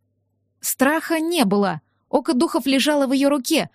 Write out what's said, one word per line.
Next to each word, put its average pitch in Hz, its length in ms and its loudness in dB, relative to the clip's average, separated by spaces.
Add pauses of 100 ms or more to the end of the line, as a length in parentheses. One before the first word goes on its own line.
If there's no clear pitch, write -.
(680)
Страха 311 520 0
не 330 240 0
было. 190 360 0 (280)
Око 302 260 0
духов 285 320 0
лежало 277 400 2
в 240 60 -2
ее 277 160 2
руке, 285 460 0